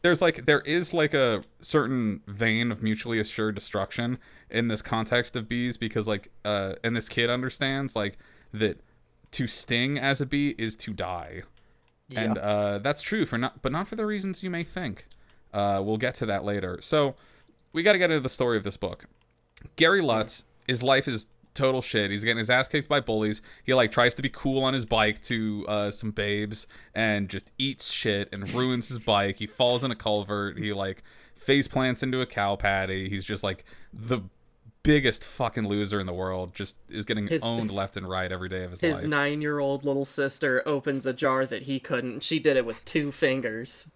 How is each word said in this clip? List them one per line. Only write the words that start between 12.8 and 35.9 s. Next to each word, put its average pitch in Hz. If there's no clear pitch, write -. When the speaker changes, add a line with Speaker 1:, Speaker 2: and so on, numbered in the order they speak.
Speaker 1:
true 208
for 117
not, 123
but 131
not 175
for -
the 220
reasons 196
you 185
may 170
think. 165
Uh, 101
we'll 107
get 117
to 120
that 101
later. 95
So 143
we 160
gotta 208
get 180
into 156
the 131
story 120
of 98
this 98
book. 87
Gary 175
Lutz, 113
his 120
life 135
is 117
total 131
shit. 104
He's 101
getting 113
his 113
ass 127
kicked 147
by 143
bullies. 107
He, 127
like, 123
tries 120
to -
be 135
cool 135
on 131
his 127
bike 107
to, 107
uh, 104
some 107
babes 104
and 104
just -
eats 135
shit 101
and 98
ruins 123
his 123
bike. 101
He 104
falls 123
in 131
a 113
culvert. 101
He, 104
like, 98
face 139
plants 131
into 131
a 123
cow 101
patty. 95
He's 98
just, 101
like, 95
the 113
biggest 143
fucking 117
loser 101